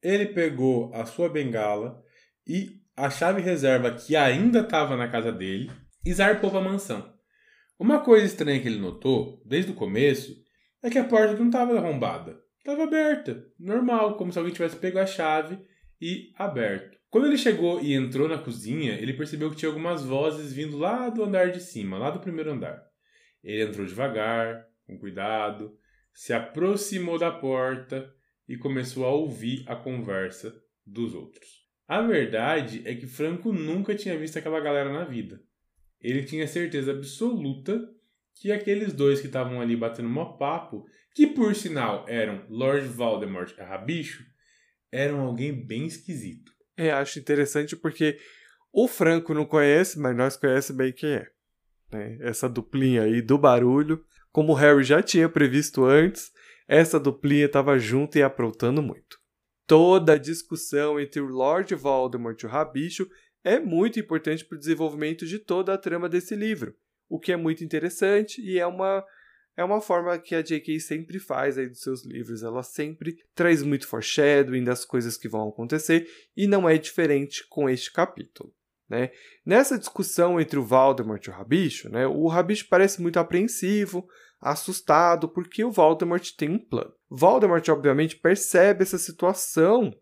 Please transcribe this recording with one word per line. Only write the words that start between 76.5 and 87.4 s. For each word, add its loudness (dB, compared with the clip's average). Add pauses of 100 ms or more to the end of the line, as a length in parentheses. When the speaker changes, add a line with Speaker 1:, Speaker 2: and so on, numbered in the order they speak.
Speaker 2:
é 6
diferente 0
com 0
este -2
capítulo, -4 (360)
né? -4 (340)
Nessa 4
discussão 0
entre 0
o 0
Voldemort 2
e -12
o -14
Rabicho, -2
né, 0
o 0
Rabicho 0
parece 4
muito 0
apreensivo, -2 (340)
assustado, 2
porque -4
o -2
Voldemort 2
tem -4
um -2
plano. -6 (160)
Voldemort, 4